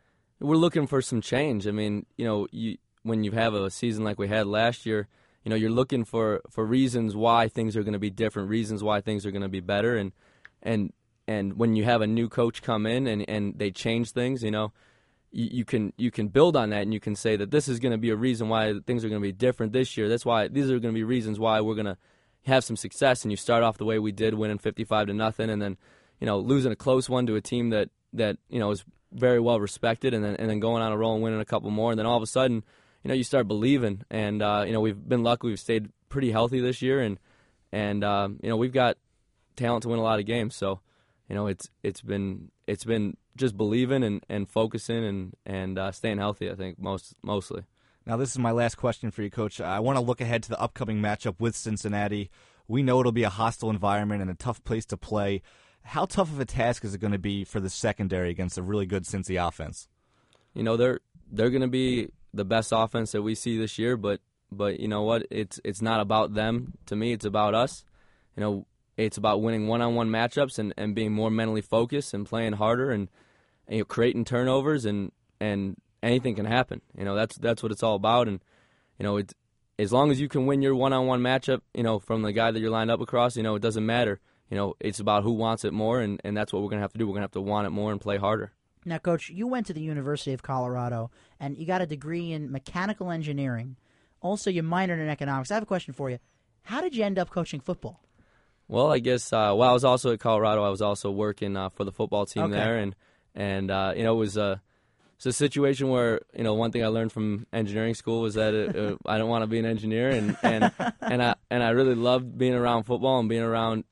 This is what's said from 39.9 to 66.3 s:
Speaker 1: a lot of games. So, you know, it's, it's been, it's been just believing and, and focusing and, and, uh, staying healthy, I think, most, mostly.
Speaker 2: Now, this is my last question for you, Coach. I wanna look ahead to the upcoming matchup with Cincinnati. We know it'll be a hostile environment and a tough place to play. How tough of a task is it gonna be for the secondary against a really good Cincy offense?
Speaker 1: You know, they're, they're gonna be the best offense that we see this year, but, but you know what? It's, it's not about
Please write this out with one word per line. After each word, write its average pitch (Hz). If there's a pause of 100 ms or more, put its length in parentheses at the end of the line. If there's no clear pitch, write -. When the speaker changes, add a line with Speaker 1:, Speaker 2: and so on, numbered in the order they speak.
Speaker 1:
a 113
lot 110
of 98
games. 113
So, 98 (480)
you 98
know, 104
it's, 98 (140)
it's 101
been, 98 (160)
it's -
been 110 (200)
just 123
believing 123
and, 101
and 101
focusing 113
and, 98 (120)
and, 95
uh, 95
staying 104
healthy, 101
I 92
think, 92
most, 95
mostly. 101 (420)
Speaker 2:
Now, 117
this 127
is 127
my 120
last 117
question 117
for 110
you, 101
Coach. 107
I 95
wanna 127
look 120
ahead 117
to -
the 113
upcoming 110
matchup 104
with 113
Cincinnati. 104 (380)
We 131
know 127
it'll 120
be 117
a 104
hostile 113
environment 104
and 92
a 90
tough -
place 113
to 98
play. 101 (420)
How 156
tough 185
of 143
a 127
task 120
is 101
it 92
gonna 104
be 101
for -
the 92
secondary 92
against 90
a 90
really 98
good 92
Cincy 92
offense? 85 (680)
Speaker 1:
You 110
know, 113
they're, 123 (300)
they're 110
gonna 131
be 127 (260)
the 104
best 110
offense 113
that 104
we 110
see 113
this 110
year, 120
but, 101 (300)
but 101
you 107
know 107
what? 113
It's, 104
it's 98
not 113
about 104